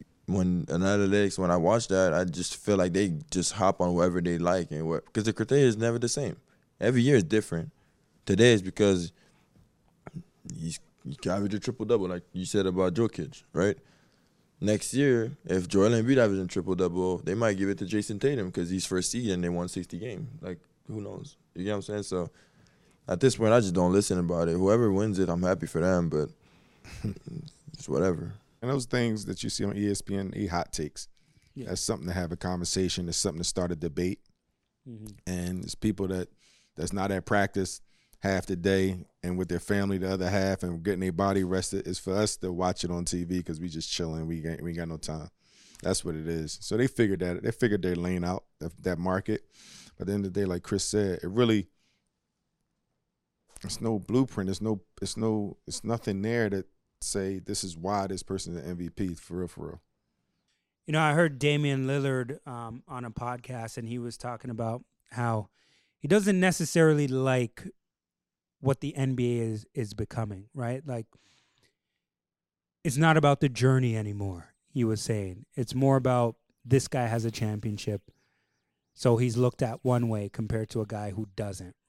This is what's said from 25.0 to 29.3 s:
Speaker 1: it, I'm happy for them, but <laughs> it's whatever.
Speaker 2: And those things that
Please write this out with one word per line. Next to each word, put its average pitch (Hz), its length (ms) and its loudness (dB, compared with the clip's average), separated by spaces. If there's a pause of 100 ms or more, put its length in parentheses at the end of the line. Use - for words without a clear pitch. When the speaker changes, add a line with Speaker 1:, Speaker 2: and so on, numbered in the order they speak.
Speaker 1:
it, 90 100 2
I'm 87 140 0
happy 90 240 2
for - 120 -2
them, 87 300 2
but 76 220 0 (720)
<laughs> 104 100 -4 (600)
it's - 140 -16
whatever. 85 460 0 (280)
Speaker 2:
And 120 80 -4
those 139 140 0
things 117 400 0
that 101 180 -8